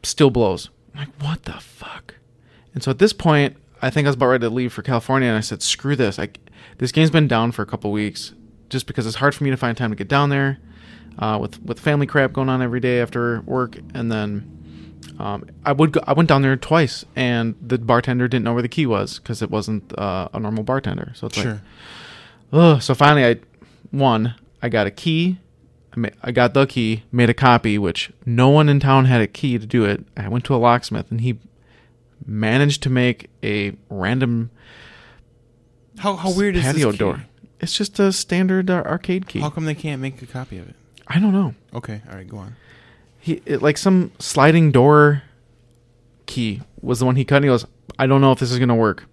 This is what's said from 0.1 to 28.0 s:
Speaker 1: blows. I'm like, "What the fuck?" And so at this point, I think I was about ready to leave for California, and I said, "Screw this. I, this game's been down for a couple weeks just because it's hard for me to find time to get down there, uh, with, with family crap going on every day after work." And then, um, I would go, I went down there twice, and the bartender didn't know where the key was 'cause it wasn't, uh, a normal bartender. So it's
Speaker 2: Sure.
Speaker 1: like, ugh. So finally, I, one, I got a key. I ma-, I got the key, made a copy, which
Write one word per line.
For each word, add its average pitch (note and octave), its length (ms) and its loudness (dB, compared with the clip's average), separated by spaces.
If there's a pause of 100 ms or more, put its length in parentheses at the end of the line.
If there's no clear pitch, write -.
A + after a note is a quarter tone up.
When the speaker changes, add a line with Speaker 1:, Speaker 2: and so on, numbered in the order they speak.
Speaker 1:
blows. G#2+ 400 -2 (240)
I'm D3 80 -16
like, C#3+ 220 -14
"What D#3+ 200 -8
the - 100 -14
fuck?" - 640 -20 (580)
And B2+ 100 -8
so C3+ 80 -2
at B2 80 -4
this G#3 140 4
point, D3 420 0 (260)
I C3 80 -2
think D3 180 0
I - 20 2
was C3+ 60 0
about B2+ 120 2
ready B2+ 140 2
to A#2 80 -2
leave B2 240 -4
for G#2+ 80 -12
California, C3 480 0
and A2 80 0
I G#2+ 40 -2
said, - 220 -8
"Screw - 320 -2
this. A#2+ 240 -2
I, G2+ 100 -6 (480)
this B2 140 -4
game's D#3 200 4
been D#3 160 4
down A#2 240 0
for A2 100 -8
a G2+ 40 -4
couple A2 260 -6
weeks G#2 420 -6 (360)
just C3 180 -6
because A2+ 200 -6
it's A2 100 -6
hard C#3 160 0
for - 100 -6
me C#3 60 0
to C3 80 -2
find A#2 200 -4
time A#2 140 -4
to G#2+ 40 -6
get G2 140 -10
down C#3+ 200 2
there, C#3 300 -2 (600)
uh, A2 220 -2
with, G#2+ 220 -10
with - 160 -10
family D3 260 0
crap C3+ 280 0
going C3+ 160 -2
on B2+ 120 0
every B2 180 -2
day B2 220 0
after A#2 400 -4
work." B2 360 -4 (160)
And A#2 180 -6
then, G#2 400 -6 (680)
um, G2+ 260 -8 (200)
I C#3+ 60 0
would D3 220 2
go, D#3+ 120 0
I C#3 80 -2
went D#3+ 160 2
down C#3 140 4
there C3+ 120 2
twice, D#3 480 0 (120)
and A#2+ 460 -2
the B2 160 -4
bartender B2 500 0
didn't A#2 180 -2
know A#2 80 -2
where A#2+ 80 0
the A#2+ 80 -4
key D3+ 160 -2
was G2+ 340 -2
'cause - 220 -10
it G#2+ 80 -6
wasn't, G#2+ 480 -6
uh, F#2+ 360 -6
a A2 60 -8
normal G#2+ 240 -6
bartender. A#2 520 -6
So - 120 -12
it's - 100 -8
Speaker 2:
Sure. A2+ 160 -4
Speaker 1:
like, G#2 80 -12 (920)
ugh. D#3 280 6
So C#3+ 120 -2
finally, C#3+ 320 6
I, A#2 120 4 (540)
one, A#2 440 0 (260)
I A#2+ 80 -6
got A2 180 0
a G2+ 40 -4
key. E3+ 460 -2 (580)
I A#2+ 40 -6
ma-, A2+ 100 -4 (120)
I B2 120 -4
got B2 200 4
the C#3 140 6
key, A2 360 -2 (100)
made A#2+ 160 4
a A#2 40 2
copy, A#2 440 4
which F#2+ 340 -4 (140)